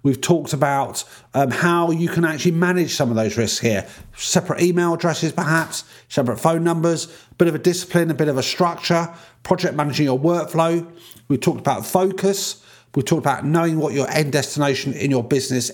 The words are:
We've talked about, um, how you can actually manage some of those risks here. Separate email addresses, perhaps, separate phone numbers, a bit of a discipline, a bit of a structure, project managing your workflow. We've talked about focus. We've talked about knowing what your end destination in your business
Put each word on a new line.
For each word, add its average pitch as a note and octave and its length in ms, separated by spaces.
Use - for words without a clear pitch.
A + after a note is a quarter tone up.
We've C3+ 180
talked D#3 320
about, C3+ 540
um, C3+ 180
how E3+ 400
you E3 180
can E3+ 160
actually D#3 260
manage F3 440
some C3+ 140
of A#2 60
those A2 220
risks A2+ 220
here. G#2 280
Separate - 440
email E3+ 340
addresses, D#3+ 360
perhaps, D#3+ 540
separate A#2+ 300
phone E3 240
numbers, E3 420
a - 40
bit F3 120
of D#3+ 80
a D3+ 40
discipline, E3+ 520
a D3 40
bit D3+ 120
of C#3 100
a B2+ 60
structure, E3+ 680
project E3+ 320
managing D3 300
your C3 140
workflow. E3 720
We've C3+ 100
talked C3 220
about A2 240
focus. F#3+ 760
We've C#3 100
talked D#3 180
about C#3+ 220
knowing E3 340
what D3 140
your C3+ 160
end D3 240
destination C#3+ 600
in C#3+ 180
your B2+ 120
business B2+ 500